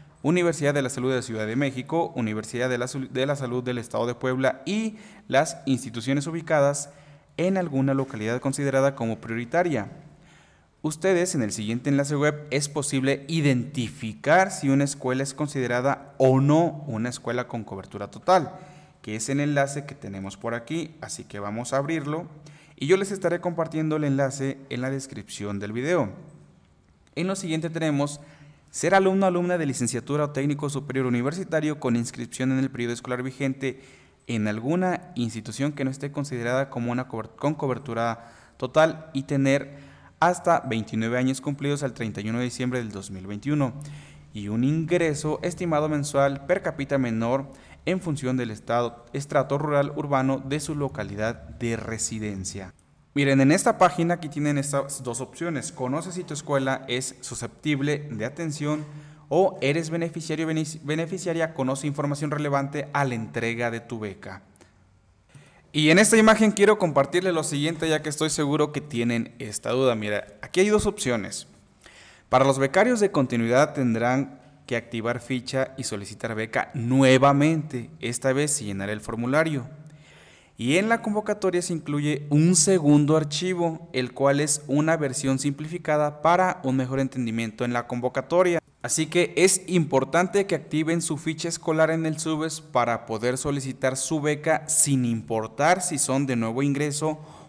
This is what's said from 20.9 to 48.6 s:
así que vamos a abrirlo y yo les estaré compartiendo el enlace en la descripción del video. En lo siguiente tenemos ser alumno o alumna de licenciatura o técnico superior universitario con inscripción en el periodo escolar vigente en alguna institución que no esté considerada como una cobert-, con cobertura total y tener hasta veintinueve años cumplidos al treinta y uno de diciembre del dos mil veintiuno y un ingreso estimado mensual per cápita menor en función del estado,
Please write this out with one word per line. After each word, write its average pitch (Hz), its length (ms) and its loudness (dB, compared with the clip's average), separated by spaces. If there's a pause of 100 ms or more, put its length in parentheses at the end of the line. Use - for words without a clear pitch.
así - 220 -12
que - 160 -14
vamos 107 340 -6
a 135 40 2
abrirlo 151 500 -4 (480)
y 139 100 -6
yo 180 120 6
les 196 120 -2
estaré 175 320 -2
compartiendo 160 540 -2
el 151 80 0
enlace 135 560 0 (100)
en 123 120 -6
la 131 100 -4
descripción 104 680 -8
del 104 140 -6
video. 127 400 0 (1040)
En 170 100 -2
lo 190 100 -2
siguiente 160 360 -4
tenemos 147 500 0 (480)
ser 170 240 0
alumno 190 320 6
o 185 40 4
alumna 180 280 2
de 160 80 0
licenciatura 123 600 -2
o 143 80 -4
técnico 143 360 -2
superior 135 380 -2
universitario 151 720 0
con 120 160 2
inscripción 120 560 -2
en 131 80 2
el 131 100 0
periodo 120 240 -4
escolar 123 300 -6
vigente 131 580 -4 (460)
en 110 200 0
alguna 156 680 -2
institución 113 560 -4
que 147 120 -6
no 131 60 -2
esté 135 220 -8
considerada 135 580 -2
como 120 220 -4
una 127 180 -4
cobert-, 113 280 -10
con 156 180 -2
cobertura 117 760 -4 (260)
total 156 560 4
y 135 100 -2
tener 139 720 0 (220)
hasta 175 440 4
veintinueve 113 560 -2
años 131 240 0
cumplidos 143 420 -4
al 127 100 -4
treinta 107 280 -6
y 107 80 -4
uno 117 100 -2
de 123 60 -2
diciembre 127 340 -4
del 113 100 -6
dos 98 220 -10
mil 95 160 -12
veintiuno 127 460 -2 (600)
y 101 140 -8
un 110 160 0
ingreso 156 800 0
estimado 156 460 0
mensual 139 560 2
per - 180 2
cápita 139 340 -2
menor 123 540 0 (340)
en 180 140 0
función 131 380 -2
del 120 120 -2
estado, 117 640 -2